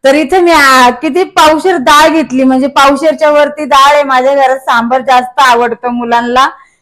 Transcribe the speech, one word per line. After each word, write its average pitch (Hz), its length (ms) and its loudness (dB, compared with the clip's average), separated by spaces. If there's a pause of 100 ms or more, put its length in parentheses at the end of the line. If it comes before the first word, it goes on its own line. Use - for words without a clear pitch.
तर 269 100 4
इथं 320 260 0
मी, 349 100 2
आ, 269 400 2
किती 311 340 -4
पावशेर 320 520 0
डाळ 302 320 2
घेतली, 285 360 -2
म्हणजे 262 220 0
पावशेरच्या 285 640 0
वरती 294 340 -2
डाळ 277 300 2
आहे 294 80 2
माझ्या 269 320 0
घरात. 269 240 0
सांबार 247 420 -2
जास्त 254 400 -2
आवडतं 240 480 0
मुलांना. 240 600 -2 (340)